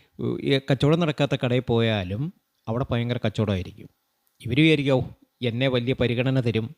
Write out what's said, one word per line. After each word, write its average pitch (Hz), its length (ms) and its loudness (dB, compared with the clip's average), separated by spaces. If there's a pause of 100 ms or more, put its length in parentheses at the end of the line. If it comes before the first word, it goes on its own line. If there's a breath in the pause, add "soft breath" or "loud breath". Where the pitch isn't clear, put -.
(400 soft breath)
ഈ 139 180 2
കച്ചവടം 143 420 2
നടക്കാത്ത 147 440 -2
കടയിൽ 123 220 2
പോയാലും 113 680 0 (360)
അവിടെ 120 220 -4
ഭയങ്കര 120 360 -2
കച്ചവടമായിരിക്കും. 98 640 -4 (580)
ഇവർ 123 140 0
വിചാരിക്കും, 147 320 4
"ഓ, 127 80 4 (420)
എന്നെ 120 260 0
വലിയ 123 260 0
പരിഗണന 123 460 0
തരും 113 380 -2